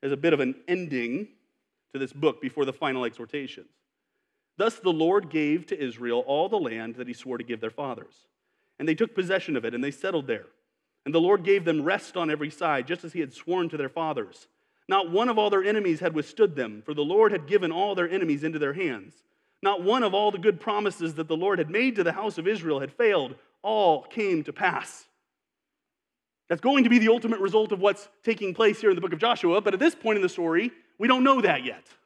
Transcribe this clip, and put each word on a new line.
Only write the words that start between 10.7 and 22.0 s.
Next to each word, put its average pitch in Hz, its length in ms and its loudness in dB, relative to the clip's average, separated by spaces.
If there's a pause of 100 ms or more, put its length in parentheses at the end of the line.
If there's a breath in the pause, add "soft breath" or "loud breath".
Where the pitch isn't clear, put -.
And 143 80 -6
the 165 60 6
Lord 180 240 4
gave 196 200 2
them 156 180 0
rest 190 320 -2
on 165 160 -2
every 151 200 -4
side, 147 360 -2
just 175 180 -8
as 165 100 -14
he 175 60 -6
had 135 120 -6
sworn 170 380 -4
to 160 80 -10
their 139 100 -4
fathers. 143 600 -6 (380)
Not 190 240 0
one 220 200 2
of 220 80 0
all 208 100 4
their 196 160 2
enemies 196 360 0
had 170 140 -2
withstood 156 420 0
them, 110 280 -6
for 151 80 -10
the 147 120 -2
Lord 208 280 4
had 165 140 -4
given 180 260 2
all 190 220 -2
their 175 160 -2
enemies 160 340 -2
into 160 140 -4
their 143 160 -2
hands. 139 400 -6 (480)
Not 196 200 0
one 226 200 2
of 202 100 0
all 208 180 2
the 196 80 -6
good 185 220 2
promises 202 540 -4
that 160 120 -6
the 160 100 -2
Lord 190 220 0
had 151 120 -2
made 233 260 0
to 202 60 0